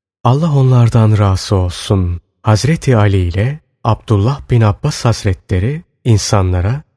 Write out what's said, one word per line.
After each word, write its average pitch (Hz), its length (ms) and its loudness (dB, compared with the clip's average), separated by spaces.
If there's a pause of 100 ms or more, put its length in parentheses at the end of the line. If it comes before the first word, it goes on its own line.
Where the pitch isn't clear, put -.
(240)
Allah 147 280 0
onlardan 120 640 2
razı 98 380 0
olsun. 90 640 -2 (220)
Hazreti 127 540 0
Ali 104 200 2
ile 98 440 -2 (240)
Abdullah 110 560 0 (100)
bin 123 100 2
Abbas 110 440 -2
Hazretleri 110 800 -4 (220)
insanlara 101 800 0 (140)